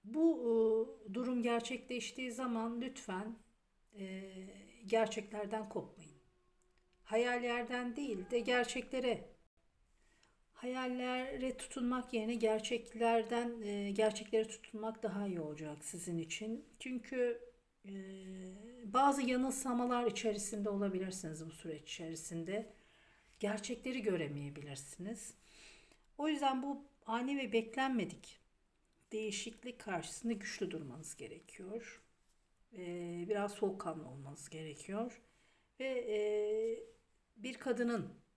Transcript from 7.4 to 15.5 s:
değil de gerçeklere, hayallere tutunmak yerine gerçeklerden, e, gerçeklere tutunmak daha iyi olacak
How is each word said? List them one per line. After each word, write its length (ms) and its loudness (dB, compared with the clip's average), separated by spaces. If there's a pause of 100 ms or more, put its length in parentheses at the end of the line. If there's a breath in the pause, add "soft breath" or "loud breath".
değil 340 -2
de 100 4
gerçeklere, 840 2 (1300 soft breath)
hayallere 1040 -2
tutunmak 580 -2
yerine 200 2
gerçeklerden, 1300 4
e, 280 0
gerçeklere 580 4
tutunmak 540 -6
daha 240 0
iyi 140 0
olacak 440 -6